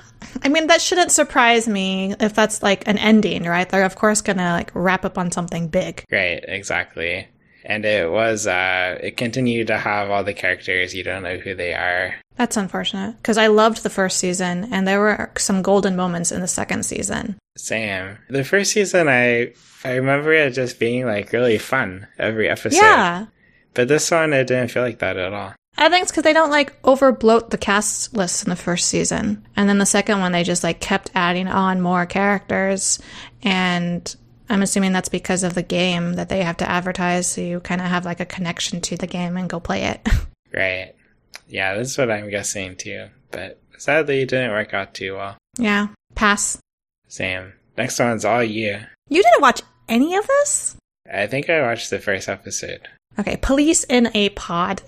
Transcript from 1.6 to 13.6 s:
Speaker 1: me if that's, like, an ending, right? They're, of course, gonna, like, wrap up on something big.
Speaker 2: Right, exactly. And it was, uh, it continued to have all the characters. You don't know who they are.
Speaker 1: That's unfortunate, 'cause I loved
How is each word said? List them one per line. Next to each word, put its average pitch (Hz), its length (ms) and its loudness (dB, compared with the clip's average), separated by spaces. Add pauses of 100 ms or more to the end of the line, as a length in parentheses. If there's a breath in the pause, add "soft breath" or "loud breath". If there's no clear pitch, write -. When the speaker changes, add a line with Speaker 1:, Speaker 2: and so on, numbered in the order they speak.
Speaker 1:
me 190 540 -2
if 214 140 0
that's, 214 280 0
like, 196 240 0
an 202 120 0
ending, 196 460 4
right? 175 240 -2
They're, 190 160 2
of 185 120 -2
course, 214 240 2
gonna, 180 320 0
like, - 220 -2
wrap 185 300 0
up 185 140 -4
on 175 140 -2
something 170 360 -4
big. 165 420 -4
Speaker 2:
Right, 90 360 0
exactly. 87 800 -6 (380 soft breath)
And 107 200 -4
it 101 260 2
was, 107 360 0
uh, 92 560 0
it 101 140 -8
continued 120 500 0
to 110 120 0
have 104 320 -2
all 101 140 0
the 98 100 -4
characters. 90 600 -2
You 92 80 -6
don't 92 220 -6
know 90 140 -6
who 95 160 -8
they 90 200 -4
are. 90 400 -2 (220)
Speaker 1:
That's 240 200 -2
unfortunate, 196 680 -6
'cause 214 120 2
I 220 120 4
loved 220 340 4